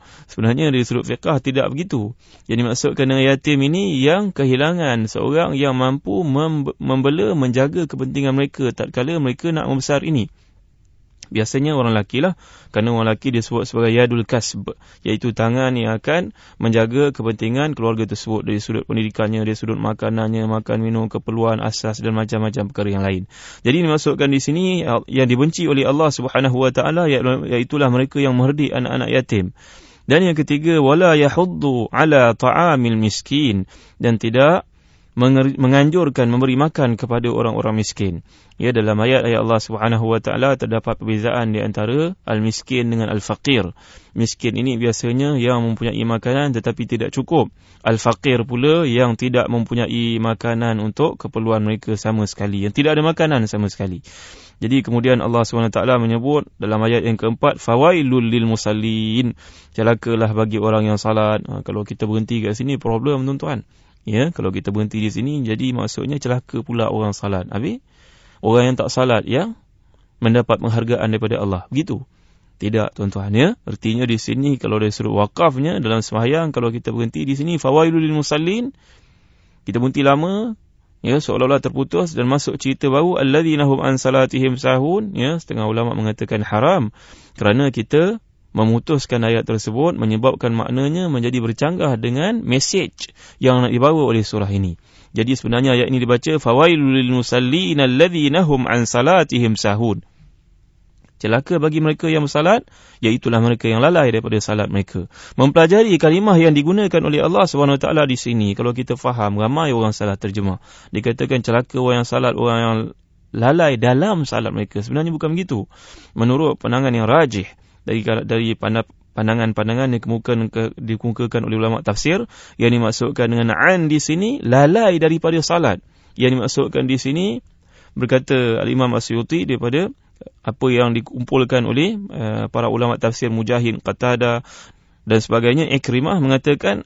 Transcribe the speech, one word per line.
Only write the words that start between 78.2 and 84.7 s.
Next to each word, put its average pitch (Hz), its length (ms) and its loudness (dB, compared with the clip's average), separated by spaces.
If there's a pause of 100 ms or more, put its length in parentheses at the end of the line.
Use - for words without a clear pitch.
kita 101 140 -4
berhenti 135 240 0
lama, 185 560 0 (460)
ya, 131 160 2
seolah-olah 127 400 0
terputus 135 560 -4
dan 120 100 0
masuk 139 320 -2
cerita 135 300 -2
baru, 156 320 2
"Alladhina 147 480 2
hum 135 160 2
an 135 160 0
salatihim 131 560 2
sahun," 139 560 0